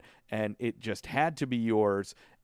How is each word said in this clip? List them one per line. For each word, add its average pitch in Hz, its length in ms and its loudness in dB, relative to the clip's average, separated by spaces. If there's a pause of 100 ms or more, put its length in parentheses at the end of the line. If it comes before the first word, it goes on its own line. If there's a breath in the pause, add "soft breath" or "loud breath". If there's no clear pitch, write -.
(320 soft breath)
and 107 260 -2
it 117 220 -4
just 107 280 -8
had 151 280 0
to 143 100 -4
be 127 120 -2
yours." 107 580 2 (280 soft breath)